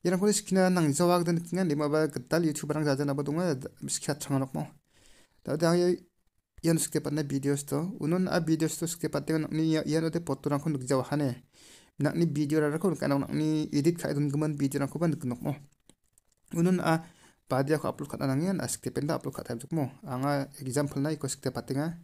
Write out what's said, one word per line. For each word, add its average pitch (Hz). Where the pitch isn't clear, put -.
Yarang 180
kuli 208
sikina 185
nang 165
jawa 175
gada 170
niki 170
nga, 190
lima 147
ba 156
getal 151
YouTube 147
rang 151
jaja 143
na 143
ba 147
dunga, 151
sikia -
tranganok 135
mo. 147
Ta 147
da 165
ye, 175
yano 165
sikte 156
pat 143
na 151
videos 139
to. 170
Unon 180
a 175
videos 160
to 165
sikte 156
pat 143
dengan 160
ni 160
ya, 156
yano 160
te 165
foto 143
rang 143
ko 170
nuk 127
jawa 131
hane. 143
Nak 143
ni 170
video 151
rara 151
ko 185
nuk 147
anang 139
nak 139
ni 156
edit 165
ka 151
idun 143
geman 151
video 143
rang 139
ko 151
ba 170
nuk 135
nok 123
mo. 139
Unun 175
a 160
padi 139
aku 147
upload -
kat -
anang 135
yan, 185
a 156
sikte -
penda 147
upload 139
kat -
time 120
mo. 143
Anga 139
example 139
na 151
iko 147
sikte -
pat -
nga. 165